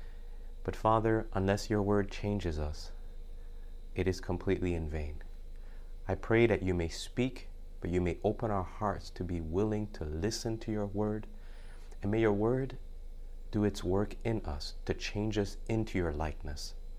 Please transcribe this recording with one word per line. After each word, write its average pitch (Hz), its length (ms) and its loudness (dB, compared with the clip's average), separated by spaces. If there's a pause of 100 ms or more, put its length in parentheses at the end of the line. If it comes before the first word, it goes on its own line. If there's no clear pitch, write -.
(640)
But - 140 -2
Father, 110 580 6
unless 98 340 2
your 107 140 4
word 101 260 4
changes 98 480 0
us, 76 360 -4 (1000)
it 90 140 0
is 92 140 2
completely 90 540 2
in 80 140 0
vain. 76 280 -2 (880)
I 95 80 2
pray 113 320 6
that 101 160 4
you 92 120 2
may 85 140 2
speak, - 600 -2 (320)
but 87 100 -2
you 90 100 4
may 87 220 2
open 107 260 2
our 101 140 2
hearts 92 480 -2
to - 140 -4
be 87 160 -2
willing 104 540 2
to - 100 -6
listen 101 540 -2
to - 120 -4
your 104 160 0
word. 107 400 0 (760)
And 101 120 2
may 113 80 4
your 110 120 8
word 123 460 2 (720)
do 104 140 4
its 101 180 2
work 95 400 2
in 113 240 0
us 73 280 -4 (100)
to - 100 0
change 107 440 0
us 101 180 0 (120)
into 110 300 2
your 85 140 2
likeness. 76 600 -4 (240)